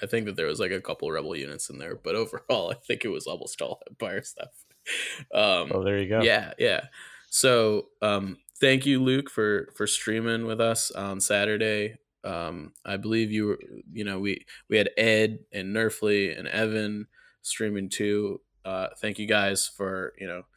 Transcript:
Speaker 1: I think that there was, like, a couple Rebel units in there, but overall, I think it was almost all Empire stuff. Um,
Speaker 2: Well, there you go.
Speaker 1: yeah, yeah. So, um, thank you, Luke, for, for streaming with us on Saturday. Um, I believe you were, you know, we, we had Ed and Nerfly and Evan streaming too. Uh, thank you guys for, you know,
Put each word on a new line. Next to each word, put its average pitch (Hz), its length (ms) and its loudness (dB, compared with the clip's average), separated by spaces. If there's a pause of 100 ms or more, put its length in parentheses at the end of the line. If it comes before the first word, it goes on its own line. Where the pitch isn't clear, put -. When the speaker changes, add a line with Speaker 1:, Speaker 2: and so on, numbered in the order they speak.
Speaker 1:
I 104 60 -4
think 113 180 -2
that 101 100 -6
there 80 120 -2
was, 76 120 -2
like, 92 120 -2
a 92 100 -4
couple 76 300 -6
Rebel 78 260 -4
units 69 320 -8
in 69 80 -14
there, 76 180 -10
but 85 200 -4
overall, 107 560 -2
I 135 40 -6
think - 300 -4
it 110 40 -2
was 76 160 -6
almost - 360 -8
all - 260 -6
Empire 95 360 -6
stuff. - 420 -16 (680)
Um, 92 360 4
Speaker 2:
Well, 95 140 0
there 101 160 2
you 95 100 0
go. 110 140 4
Speaker 1:
yeah, 113 340 4
yeah. 104 300 2 (420)
So, 113 600 4 (120)
um, 101 380 0 (200)
thank 135 260 6
you, 135 160 4
Luke, 131 280 2
for, 104 480 0
for 104 100 -2
streaming 113 580 -2
with 113 140 -2
us 113 320 2
on 98 300 -6
Saturday. 107 760 0 (260)
Um, 85 460 -6 (140)
I 98 100 -4
believe 107 360 0
you 107 160 0
were, 98 120 -2 (320)
you 107 140 -6
know, 98 120 -4
we, 98 280 -4 (240)
we 107 80 4
had 101 200 6
Ed 110 420 4 (120)
and 98 240 -6
Nerfly 104 640 0
and - 100 -10
Evan 107 600 -2 (340)
streaming 104 480 -4
too. 104 500 0 (240)
Uh, 95 240 -4 (140)
thank 107 180 -4
you 104 80 -6
guys 101 400 4
for, 95 500 -6
you 95 80 -12
know, 90 180 -10 (140)